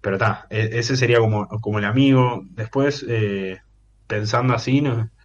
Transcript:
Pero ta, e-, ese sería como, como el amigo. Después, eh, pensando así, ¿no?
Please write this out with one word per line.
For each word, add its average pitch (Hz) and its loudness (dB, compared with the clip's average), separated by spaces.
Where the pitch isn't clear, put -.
Pero 98 -2
ta, 104 -2
e-, 110 -2
ese 120 -2
sería 120 4
como, 107 2
como 104 -2
el 101 -2
amigo. 127 4
Después, 139 -4
eh, 101 -4
pensando 120 -2
así, 127 0
¿no? 117 -2